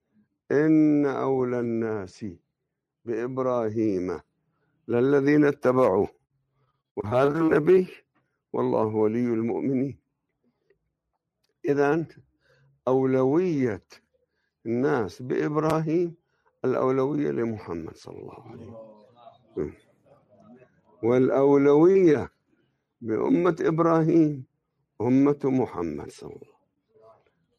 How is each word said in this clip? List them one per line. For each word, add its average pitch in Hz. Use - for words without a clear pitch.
إن 151
أولى 127
الناس 113
بإبراهيم 113
للذين 139
اتبعوه، 127
وهذا 127
النبي 165
والله 123
ولي 107
المؤمنين. 120
إذن 143
أولوية 131
الناس 120
بإبراهيم 156
الأولوية 131
لمحمد 107
صلى -
الله -
عليه 113
وسلم، 76
والأولوية 143
بأمة 123
إبراهيم 160
أمة 139
محمد 87
صلى -
الله -
عليه -
وسلم. -